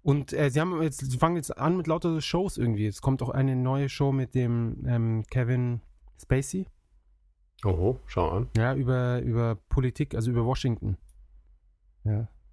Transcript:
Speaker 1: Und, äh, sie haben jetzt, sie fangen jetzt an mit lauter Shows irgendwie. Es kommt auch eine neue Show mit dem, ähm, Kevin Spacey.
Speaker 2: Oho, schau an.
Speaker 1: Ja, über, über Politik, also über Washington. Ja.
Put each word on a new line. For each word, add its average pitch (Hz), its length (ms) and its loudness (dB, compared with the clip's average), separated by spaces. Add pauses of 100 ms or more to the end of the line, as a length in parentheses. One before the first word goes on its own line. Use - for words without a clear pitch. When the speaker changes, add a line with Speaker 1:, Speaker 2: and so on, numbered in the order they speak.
Speaker 1:
Und, 143 300 0
äh, 147 180 2
sie 135 100 2
haben 170 220 0
jetzt, 156 180 -2
sie 131 180 -2
fangen 170 180 4
jetzt - 200 -6
an 165 200 2
mit 170 100 -2
lauter 160 340 0
Shows 180 380 -2
irgendwie. 110 280 0
Es 101 160 -6
kommt 135 200 0
auch - 80 -4
eine 135 260 0
neue 131 320 0
Show 139 240 0
mit 131 220 -2
dem, 117 520 0
ähm, 113 440 0
Kevin 123 500 0 (400)
Spacey. 139 460 -2 (960)
Speaker 2:
Oho, 98 420 2
schau 85 240 0
an. 104 260 -2
Speaker 1:
Ja, 120 180 4
über, 123 460 0
über 117 340 0
Politik, - 600 -2
also 117 160 0
über 117 140 2
Washington. 113 540 -2 (1040)
Ja. 107 240 -2 (240)